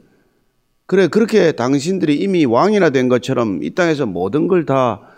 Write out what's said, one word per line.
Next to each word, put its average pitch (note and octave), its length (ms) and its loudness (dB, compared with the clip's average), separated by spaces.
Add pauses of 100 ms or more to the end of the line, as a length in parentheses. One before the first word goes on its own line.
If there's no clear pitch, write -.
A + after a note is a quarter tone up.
(880)
"그래, F#3 200 2
그렇게 G3+ 460 2
당신들이 D3 640 -2
이미 F3+ 280 0
왕이나 E3 460 2
된 B2+ 180 2
것처럼 A#2+ 540 -2
이 E2+ 120 -8
땅에서 D#3 320 0
모든 G2 420 -2
걸 F3 180 0
다, B2+ 360 0 (160)